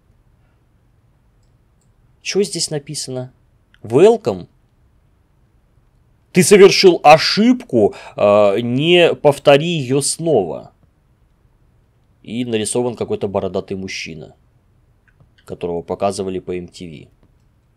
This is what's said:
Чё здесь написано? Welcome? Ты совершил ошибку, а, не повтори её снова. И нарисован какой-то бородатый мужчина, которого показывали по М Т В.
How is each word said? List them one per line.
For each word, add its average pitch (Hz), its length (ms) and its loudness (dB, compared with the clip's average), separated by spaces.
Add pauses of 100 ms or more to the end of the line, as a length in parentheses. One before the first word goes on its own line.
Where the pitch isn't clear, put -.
(2250)
Чё 196 220 -4
здесь 165 260 -8
написано? 131 640 -12 (480)
Welcome? 123 680 0 (1800)
Ты 180 120 2
совершил 190 600 6
ошибку, 156 880 2 (220)
а, 104 420 2
не 143 580 2
повтори 147 520 2
её 139 340 -4
снова. 95 680 -6 (1500)
И 120 220 -8
нарисован 117 500 -4
какой-то 104 320 -8
бородатый 95 480 -8
мужчина, 95 600 -14 (1080)
которого 87 380 -10
показывали 95 580 -6
по 90 160 -10
М 87 120 -12
Т - 180 -20
В. 78 220 -20 (680)